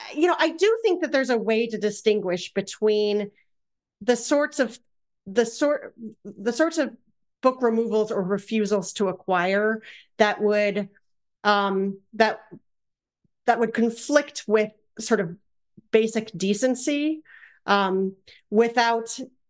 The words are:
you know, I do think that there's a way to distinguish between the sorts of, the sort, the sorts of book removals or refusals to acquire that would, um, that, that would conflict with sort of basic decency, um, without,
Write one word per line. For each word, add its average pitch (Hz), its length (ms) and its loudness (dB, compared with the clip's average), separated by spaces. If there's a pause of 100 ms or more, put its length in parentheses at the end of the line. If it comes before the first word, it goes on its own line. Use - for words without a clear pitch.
(140)
you 320 140 2
know, 349 100 2
I 320 120 2
do 392 320 2
think 359 200 0
that 277 80 -4
there's 262 200 0
a 240 80 2
way 220 280 0
to 214 120 -8
distinguish 202 760 -2
between 208 800 0 (680)
the 240 140 2
sorts 294 460 0
of, 233 180 -2 (480)
the 208 200 0
sort, - 480 -2 (300)
the 202 280 -6
sorts 330 260 0
of - 180 -2 (460)
book 254 180 2
removals 226 520 0
or 202 100 -2
refusals 196 720 -2
to 196 140 0
acquire 196 760 0 (360)
that 208 220 2
would, 208 480 0 (540)
um, 196 560 0 (140)
that, 220 280 0 (1080)
that 233 120 2
would 226 160 0
conflict 262 720 0
with 208 240 2 (300)
sort 220 180 0
of 175 180 -6 (540)
basic 220 460 2
decency, 262 840 0 (440)
um, 190 480 0 (340)
without, 233 720 2 (320)